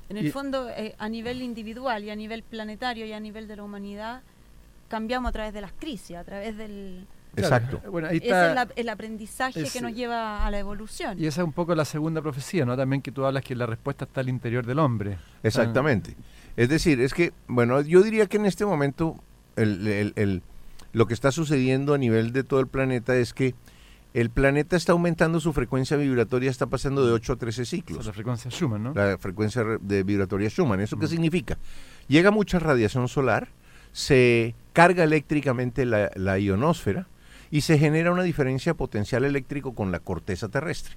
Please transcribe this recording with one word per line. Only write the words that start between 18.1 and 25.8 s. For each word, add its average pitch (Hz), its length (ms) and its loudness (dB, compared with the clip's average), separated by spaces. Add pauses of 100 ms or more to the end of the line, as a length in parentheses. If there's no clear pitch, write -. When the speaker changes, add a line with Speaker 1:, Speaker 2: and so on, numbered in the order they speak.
Speaker 3:
que 196 100 -4
en 208 120 2
este 208 180 0
momento 160 500 0 (400)
el, 107 320 2
el, 104 300 0
el, 101 240 0 (500)
lo 113 160 4
que 113 60 -2
está 135 180 2
sucediendo 139 600 2
a 143 40 2
nivel 117 360 2
de 131 100 0
todo 135 160 2
el 131 80 2
planeta 127 480 0
es 120 180 0
que 131 220 0 (580)
el 117 160 2
planeta 139 460 2
está 175 160 2
aumentando 170 480 2
su 156 140 -2
frecuencia 131 420 0